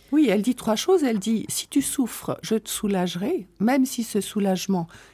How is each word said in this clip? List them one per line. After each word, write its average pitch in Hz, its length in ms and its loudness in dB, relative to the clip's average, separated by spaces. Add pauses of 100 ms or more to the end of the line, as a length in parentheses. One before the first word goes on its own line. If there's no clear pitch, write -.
(120)
Oui, 294 180 6
elle 202 120 4
dit 247 140 0
trois 220 200 0
choses. 349 280 2
Elle 226 160 0
dit, « 220 280 -2
Si - 200 -8
tu 285 120 0
souffres, - 640 -4
je 220 140 0
te - 120 -6
soulagerai, 196 800 -2 (140)
même 254 260 4
si 247 160 -4
ce 214 180 -2
soulagement 190 680 -2 (260)